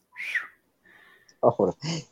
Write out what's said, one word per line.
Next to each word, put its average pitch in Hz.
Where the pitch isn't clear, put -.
Oh, 101